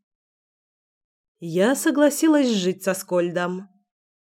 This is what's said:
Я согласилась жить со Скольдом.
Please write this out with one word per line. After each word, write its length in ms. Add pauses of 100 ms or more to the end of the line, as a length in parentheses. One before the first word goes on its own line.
(1400)
Я 360
согласилась 760
жить 340
со 100
Скольдом. 760 (680)